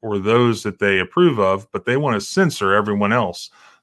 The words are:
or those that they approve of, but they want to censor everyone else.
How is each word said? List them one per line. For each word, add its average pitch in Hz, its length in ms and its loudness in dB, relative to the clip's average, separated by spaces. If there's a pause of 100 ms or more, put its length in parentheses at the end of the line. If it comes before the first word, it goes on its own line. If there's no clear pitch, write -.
or 104 160 -4
those 113 460 2
that 104 160 -6
they 98 200 2
approve 139 400 2
of, 98 320 0
but 107 140 -8
they 123 120 0
want 139 180 -2
to 101 100 -4
censor 104 480 0
everyone 104 400 0
else. 107 380 -4 (320)